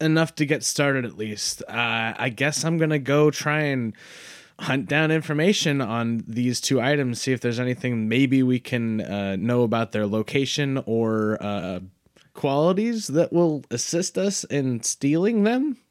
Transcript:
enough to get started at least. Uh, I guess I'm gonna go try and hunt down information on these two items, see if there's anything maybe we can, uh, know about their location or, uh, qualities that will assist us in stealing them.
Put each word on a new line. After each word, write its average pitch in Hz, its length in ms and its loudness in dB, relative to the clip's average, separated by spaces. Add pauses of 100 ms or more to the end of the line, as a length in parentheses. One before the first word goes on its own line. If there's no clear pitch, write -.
enough 156 360 2
to 151 100 0
get 143 180 0
started 139 400 0
at 113 120 -8
least. 107 520 -6
Uh, 113 480 -2
I 123 120 -2
guess 139 360 -2
I'm 165 140 0
gonna 156 200 2
go 143 320 4
try 151 300 -2
and 131 340 -2 (640)
hunt 131 300 -2
down 156 220 2
information 156 720 2
on 117 460 -2
these 120 340 -2
two 131 200 2
items, 131 400 0
see 131 120 0
if 120 80 0
there's 120 200 -2
anything 123 480 -2
maybe 131 340 4
we 127 180 2
can, 113 400 -2
uh, 98 360 -2
know 120 260 2
about 113 300 0
their 107 140 0
location 135 800 -2
or, 110 540 0
uh, 95 400 -6 (520)
qualities 185 760 0
that 147 240 2
will 160 380 2
assist 170 460 -4
us 190 280 -2
in 131 380 -2
stealing 185 640 0
them. 254 320 0 (140)